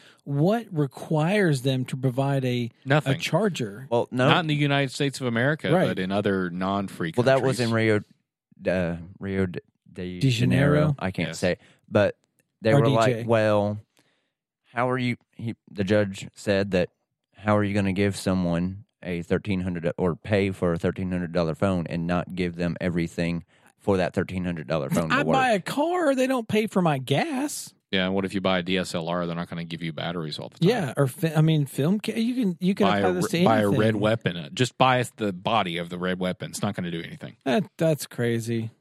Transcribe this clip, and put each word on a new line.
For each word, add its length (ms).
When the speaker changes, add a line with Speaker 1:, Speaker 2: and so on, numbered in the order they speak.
Speaker 1:
what 480
requires 920
them 240
to 100
provide 480
a, 260
a 40
Speaker 2:
Nothing. 320
Speaker 1:
charger? 680
Speaker 3:
Well, 200
no. 180
Speaker 2:
Not 120
in 80
the 60
United 380
States 280
of 60
America, 460
Speaker 1:
Right. 160
Speaker 2:
but 100
in 140
other 380
non-free 680
Speaker 3:
Well, 80
that 180
was 180
in 100
Speaker 2:
countries. 320
Speaker 3:
Rio, 80
uh, 40
Rio 280
de, 140
de 280
Speaker 1:
De 100
Janeiro? 440
Speaker 3:
Janeiro. 240
I 120
can't 200
Speaker 2:
Yes. 80
Speaker 3:
say. 180
But 280
they 120
were 60
Speaker 1:
R 40
D 60
J. 40
Speaker 3:
like, 80
"Well, 520
how 180
are 80
you," 180
he, 180
the 140
judge 500
said 380
that, 180
"How 200
are 80
you 100
gonna 180
give 240
someone 680
a 200
thirteen 400
hundred 340
or 180
pay 360
for 240
a 40
thirteen 320
hundred 220
dollar 220
phone 340
and 180
not 280
give 220
them 240
everything 640
for 180
that 160
thirteen 320
hundred 240
dollar 220
phone 180
to 80
Speaker 1:
I 60
Speaker 3:
work?" 120
Speaker 1:
buy 180
a 80
car, 540
they 120
don't 200
pay 200
for 160
my 160
gas. 760
Speaker 2:
Yeah, 180
what 160
if 100
you 60
buy 200
a 20
D 160
S 160
L 140
R? 180
They're 80
not 160
gonna 140
give 180
you 100
batteries 460
all 120
the 100
time. 80
Speaker 1:
Yeah, 280
or 120
fi-, 260
I 60
mean, 260
film 320
ca-, 220
you 160
can, 240
you 140
can 120
Speaker 2:
Buy 120
Speaker 1:
apply 120
Speaker 2:
a 40
Speaker 1:
this 180
Speaker 2:
re-, 80
Speaker 1:
to 60
Speaker 2:
buy 160
a 60
red 120
Speaker 1:
anything. 200
Speaker 2:
weapon. 360
Uh, 180
just 240
buy 240
the 160
body 460
of 100
the 100
red 220
weapon. 300
It's 120
not 140
gonna 160
do 100
anything. 420
Speaker 1:
That, 200
that's 280
crazy. 640